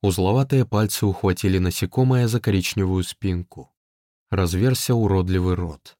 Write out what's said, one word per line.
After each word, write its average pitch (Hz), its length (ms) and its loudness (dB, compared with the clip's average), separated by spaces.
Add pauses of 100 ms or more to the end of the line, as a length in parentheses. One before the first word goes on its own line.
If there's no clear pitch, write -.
Узловатые 110 600 2
пальцы 107 420 0
ухватили 95 520 0
насекомое 123 680 0
за 113 140 0
коричневую 95 640 0
спинку. - 640 -8 (600)
Разверся 98 640 0
уродливый 92 600 2
рот. 85 460 -10